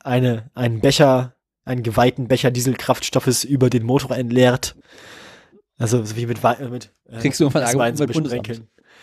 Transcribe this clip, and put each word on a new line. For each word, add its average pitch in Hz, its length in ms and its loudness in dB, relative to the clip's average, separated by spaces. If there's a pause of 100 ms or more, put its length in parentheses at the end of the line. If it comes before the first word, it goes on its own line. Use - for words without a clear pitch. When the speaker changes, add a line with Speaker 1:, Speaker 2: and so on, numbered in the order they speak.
Speaker 1:
eine, 123 520 0
einen 117 260 -2
Becher, 131 540 4 (300)
einen 123 180 -6
geweihten 120 460 0
Becher 127 200 2
Dieselkraftstoffes 123 920 -2
über 127 260 2
den 117 140 0
Motor 127 320 0
entleert. 123 600 2 (1000)
Also 117 260 0
so 107 120 -10
wie 117 100 -6
mit 117 160 -6
Wei-, 127 280 0
mit, 123 220 -14 (180)
äh, 113 100 -4
Speaker 2:
Kriegst 135 220 -2
du - 20 6
irgendwann 139 200 2
Speaker 1:
Weißwein 127 160 0 (140)
Speaker 2:
Argument 135 40 -6
Speaker 1:
zu 151 80 0
Speaker 2:
mit - 80 -4
Bundesamt? 123 340 -4
Speaker 1:
besprenkeln. 113 220 -12 (340)